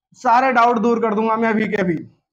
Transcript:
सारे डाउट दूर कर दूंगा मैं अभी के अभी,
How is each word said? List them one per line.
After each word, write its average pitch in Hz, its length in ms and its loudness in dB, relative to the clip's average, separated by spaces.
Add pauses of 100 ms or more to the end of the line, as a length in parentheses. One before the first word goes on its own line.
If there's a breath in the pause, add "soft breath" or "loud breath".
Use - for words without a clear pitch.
(140)
सारे 254 380 2
डाउट 240 260 2
दूर 226 240 0
कर 220 120 -2
दूंगा 220 220 -2
मैं 226 120 -2
अभी 214 200 -2
के 214 80 -6
अभी, 180 200 -2 (360)